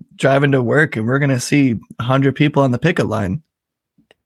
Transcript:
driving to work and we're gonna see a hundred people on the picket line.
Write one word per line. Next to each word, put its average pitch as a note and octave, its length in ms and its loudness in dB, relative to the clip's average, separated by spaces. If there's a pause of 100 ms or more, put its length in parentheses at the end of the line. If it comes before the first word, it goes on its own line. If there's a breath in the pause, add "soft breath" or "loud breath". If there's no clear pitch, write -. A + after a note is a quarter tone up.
(160)
driving C#3 380 2
to C3 100 2
work C3+ 320 0
and A2+ 120 -4
we're C3+ 120 0
gonna C3+ 200 0
see C3+ 360 0 (240)
a A#2 40 -8
hundred C3 320 0
people D3 280 2
on C3 80 0
the A#2+ 80 -2
picket D#3+ 280 0
line. G2+ 360 -4 (840)